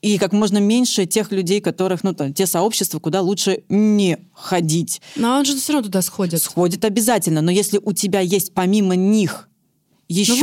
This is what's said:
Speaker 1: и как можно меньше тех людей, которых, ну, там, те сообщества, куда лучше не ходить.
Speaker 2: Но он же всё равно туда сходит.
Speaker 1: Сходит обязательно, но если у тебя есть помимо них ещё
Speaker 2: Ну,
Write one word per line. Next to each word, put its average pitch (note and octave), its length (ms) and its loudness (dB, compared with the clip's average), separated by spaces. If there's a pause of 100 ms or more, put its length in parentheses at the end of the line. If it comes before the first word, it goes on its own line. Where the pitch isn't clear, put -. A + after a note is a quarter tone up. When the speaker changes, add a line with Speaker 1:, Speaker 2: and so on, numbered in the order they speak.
Speaker 1:
и G#3 160 2
как F#3+ 140 0
можно G#3 260 2
меньше G#3+ 480 2
тех G#3+ 260 -2
людей, F#3+ 280 0
которых, F#3 440 -2
ну, F#3+ 100 0
там, C#3 180 -6
те F#3+ 140 0
сообщества, F3+ 540 -2
куда F#3 220 -2
лучше F#3+ 460 -2
не G3+ 500 2 (160)
ходить. E3+ 680 -2 (140)
Speaker 2:
Но A#3 220 0
он C#4+ 60 2
же C#4 120 -2
всё C4+ 160 -4
равно C4+ 160 0
туда F#3 140 -2
сходит. E3+ 400 -4
Speaker 1:
Сходит F3+ 420 -2
обязательно, G#3 580 0
но E3 80 2
если G3+ 320 0
у G#3 100 -4
тебя G3 280 -2
есть F#3 340 0
помимо F#3 400 2
них F#3+ 540 0 (600)
ещё G3+ 280 0
Speaker 2:
Ну, C4 60 0